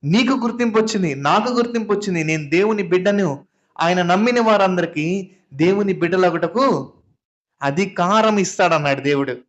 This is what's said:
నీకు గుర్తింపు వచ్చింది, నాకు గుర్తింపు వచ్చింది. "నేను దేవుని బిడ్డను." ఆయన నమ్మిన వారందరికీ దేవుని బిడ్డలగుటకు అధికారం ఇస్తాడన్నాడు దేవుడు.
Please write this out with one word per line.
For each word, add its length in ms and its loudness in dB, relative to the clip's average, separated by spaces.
నీకు 300 2
గుర్తింపు 460 -2
వచ్చింది, 360 -2
నాకు 380 0
గుర్తింపు 400 -2
వచ్చింది. 300 -2
"నేను 260 -4
దేవుని 340 0
బిడ్డను." 640 -2
ఆయన 220 0
నమ్మిన 400 2
వారందరికీ 640 0
దేవుని 400 0
బిడ్డలగుటకు 720 0
అధికారం 760 0
ఇస్తాడన్నాడు 640 0
దేవుడు. 300 -2